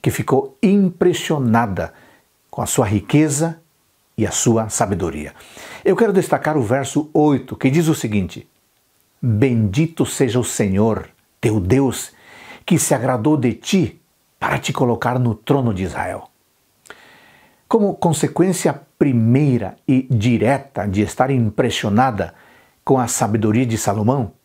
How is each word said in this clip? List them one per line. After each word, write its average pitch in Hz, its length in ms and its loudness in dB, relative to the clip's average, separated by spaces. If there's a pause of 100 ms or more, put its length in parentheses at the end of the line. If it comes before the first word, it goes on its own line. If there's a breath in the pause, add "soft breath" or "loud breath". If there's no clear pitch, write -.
que - 80 0
ficou - 540 -2
impressionada 147 1300 0 (560 soft breath)
com - 120 -8
a 110 40 -2
sua 117 220 0
riqueza 147 760 0 (560)
e 107 80 -2
a 92 60 -4
sua 113 360 0
sabedoria. 85 680 -4 (520 loud breath)
Eu 190 100 4
quero 220 160 2
destacar 156 460 0
o 131 60 0
verso 135 500 -2
oito, 151 420 0
que 135 140 0
diz 156 180 2
o 160 60 2
seguinte: 104 560 -4 (720)
"Bendito 117 840 0
seja 120 340 0
o 117 40 0
Senhor, 104 640 0 (320)
teu 107 200 0
Deus, 120 520 0 (540 loud breath)
que 160 140 2
se - 160 0
agradou 127 420 0
de 123 160 0
ti - 480 -2 (380)
para - 180 -4
te - 160 -6
colocar 120 460 0
no 120 160 0
trono 127 380 0
de 92 100 -4
Israel." 92 460 -8 (1400 loud breath)
Como 202 260 2
consequência 170 880 0 (160)
primeira 123 800 2 (100)
e 131 220 2
direta 113 800 0
de 98 140 0
estar 127 280 0
impressionada 113 1040 0 (500 soft breath)
com 135 160 2
a 117 80 -2
sabedoria 110 580 0
de 110 120 -2
Salomão 107 560 -2 (120)